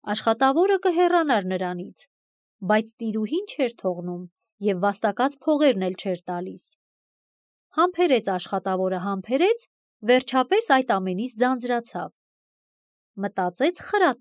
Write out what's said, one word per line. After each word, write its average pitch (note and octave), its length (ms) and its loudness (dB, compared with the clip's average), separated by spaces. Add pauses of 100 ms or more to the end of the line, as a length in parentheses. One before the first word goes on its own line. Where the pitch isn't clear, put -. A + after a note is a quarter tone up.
Աշխատավորը C4+ 720 2
կհեռանար E4+ 640 2
նրանից, F#3 640 -6 (540)
բայց G#3+ 240 2 (120)
տիրուհին A3+ 480 -2
չէր A#3+ 300 -2
թողնում F3+ 460 -4 (380)
և G3 180 0
վաստակած G3+ 600 0
փողերն C#4 460 2
էլ F#3 100 -2
չէր F#3 280 -6
տալիս։ F3+ 400 -10 (1120)
Համբերեց D#4 560 2
աշխատավորը, F#3 680 -2
համբերեց, B3 640 0 (420)
վերջապես B3+ 720 2
այդ B3+ 160 2
ամենից F#3+ 480 -2
ձանձրացավ։ A#3+ 720 -2 (1040)
Մտածեց G3 720 -2
խրատ F#4 340 2